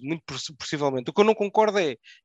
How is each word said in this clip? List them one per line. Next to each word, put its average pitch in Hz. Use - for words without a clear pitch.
muito 151
possi-, 139
possivelmente. 139
O -
que -
eu 208
não 214
concordo 208
é 147